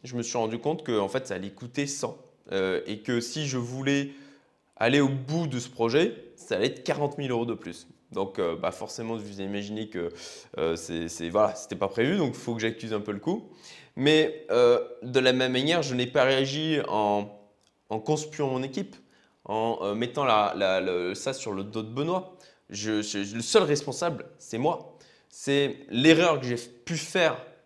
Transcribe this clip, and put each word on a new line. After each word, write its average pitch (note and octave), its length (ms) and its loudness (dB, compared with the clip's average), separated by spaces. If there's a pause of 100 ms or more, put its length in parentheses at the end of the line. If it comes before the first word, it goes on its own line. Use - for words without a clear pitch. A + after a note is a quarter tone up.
je B2+ 140 -8
me A#2+ 40 -2
suis A#2 160 -4
rendu A2+ 220 0
compte D#3+ 240 -2
que, A2+ 160 2
en G2 80 2
fait, C3 200 -4
ça G2 80 -4
allait F#2+ 160 -8
coûter C#3 360 -6
cent. C3+ 300 -6 (340)
Euh, F#2+ 360 0
et G#2 120 -6
que A#2+ 220 0
si D3 260 -6
je C3 100 -4
voulais C3+ 540 0 (640)
aller B2+ 240 4
au C#3 80 6
bout C#3 400 -2
de B2+ 120 -2
ce A#2+ 100 -10
projet, C#3+ 680 0
ça - 200 -6
allait G2+ 100 2
être - 180 -4
quarante D3 340 -2
mille C3+ 140 -4
euros A#2+ 140 0
de A#2 80 -4
plus. - 340 -12 (240)
Donc, G2 260 -4
euh, E2 200 0
bah, F2+ 140 -2
forcément, A2+ 440 -8
vous G2+ 240 -10
imaginez G2+ 480 -6
que, E2+ 240 -4 (460)
euh, E2 180 0
c'est, E2 320 -6
c'est, E2 220 -6
voilà, G#2 260 2
c'était - 220 -10
pas G2 100 -2
prévu, C3+ 300 0
donc C#3 180 0
il - 40 -14
faut A#2+ 140 -4
que A2+ 60 -4
j'accuse A2+ 320 -2
un G#2+ 80 -2
peu G#2 140 -6
le G2+ 80 -6
coup. G3+ 280 -2 (460)
Mais, D#3 560 4
euh, A#2+ 280 8 (240)
de B2+ 180 2
la B2+ 100 6
même B2+ 220 2
manière, D3+ 300 2
je C3+ 120 -2
n'ai B2 120 0
pas B2+ 180 4
réagi C#3 540 2 (100)
en, G#2 400 2 (580)
en A2 140 -4
conspuant D3+ 480 -2
mon B2+ 120 -2
équipe, C3+ 360 -8 (480)
en, A2 380 0
euh, G#2 120 0
mettant A#2+ 300 -2
la, G#2+ 320 6
la, F#2+ 240 4
le, F2+ 340 0
ça - 160 -6
sur A2+ 220 -6
le F#2+ 100 -4
dos G#2+ 180 -6
de A2 60 -8
Benoît. E3 480 -4 (340)
Je, G#2+ 320 -2
je, G#2 340 -6
le A#2 60 -4
seul G3 220 4
responsable, D3 640 -2 (120)
c'est - 200 -10
moi. D3+ 400 -2 (320)
C'est C#3 480 0 (120)
l'erreur D#3 520 6
que B2+ 40 -6
j'ai A#2+ 120 -2
pu - 400 -8
faire D#3+ 400 2 (280)